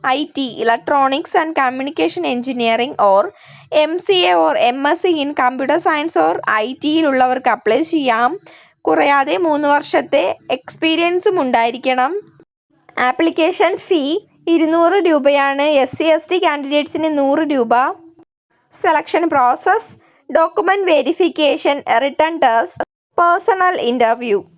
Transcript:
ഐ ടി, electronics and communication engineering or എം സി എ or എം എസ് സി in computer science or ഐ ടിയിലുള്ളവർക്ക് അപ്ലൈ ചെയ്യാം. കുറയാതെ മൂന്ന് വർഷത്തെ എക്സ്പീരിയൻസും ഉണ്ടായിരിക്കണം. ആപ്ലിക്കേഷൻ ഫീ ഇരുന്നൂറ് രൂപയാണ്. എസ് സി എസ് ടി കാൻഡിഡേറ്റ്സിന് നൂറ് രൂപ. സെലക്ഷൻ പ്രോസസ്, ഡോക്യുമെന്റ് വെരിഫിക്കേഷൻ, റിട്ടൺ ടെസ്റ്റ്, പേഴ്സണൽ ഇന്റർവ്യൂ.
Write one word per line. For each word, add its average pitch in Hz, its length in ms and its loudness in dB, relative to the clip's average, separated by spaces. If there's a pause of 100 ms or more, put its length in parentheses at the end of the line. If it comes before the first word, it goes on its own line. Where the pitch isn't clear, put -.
(140)
ഐ 277 40 -2 (180)
ടി, 269 100 -4 (160)
electronics 269 760 0
and 320 100 -4 (100)
communication 285 720 -4
engineering 240 600 -2 (160)
or 196 120 6 (600)
എം 311 100 0 (140)
സി 392 100 2 (140)
എ - 20 4 (120)
or 302 100 2 (160)
എം 262 80 -6 (120)
എസ് 339 140 -2
സി 359 80 2 (100)
in 285 80 -4 (100)
computer 262 440 0
science 320 400 -2
or 320 80 2 (300)
ഐ 220 40 -4 (160)
ടിയിലുള്ളവർക്ക് 262 720 0
അപ്ലൈ 214 240 0 (140)
ചെയ്യാം. 254 400 0 (560)
കുറയാതെ 294 480 2 (100)
മൂന്ന് 294 280 0
വർഷത്തെ 294 500 0 (320)
എക്സ്പീരിയൻസും 349 880 -2
ഉണ്ടായിരിക്കണം. 254 680 0 (960)
ആപ്ലിക്കേഷൻ 339 680 0 (100)
ഫീ 330 160 0 (520)
ഇരുന്നൂറ് 330 440 2 (100)
രൂപയാണ്. 285 600 2 (160)
എസ് 254 140 -8
സി 311 180 0
എസ് 320 160 -6
ടി 359 140 0
കാൻഡിഡേറ്റ്സിന് 294 720 -2
നൂറ് 277 360 0
രൂപ. 233 180 0 (1120)
സെലക്ഷൻ 339 520 0
പ്രോസസ്, 285 560 0 (460)
ഡോക്യുമെന്റ് 339 560 0
വെരിഫിക്കേഷൻ, 302 840 0 (260)
റിട്ടൺ 311 300 -2 (100)
ടെസ്റ്റ്, 240 400 0 (340)
പേഴ്സണൽ 370 580 2 (160)
ഇന്റർവ്യൂ. 233 480 0 (180)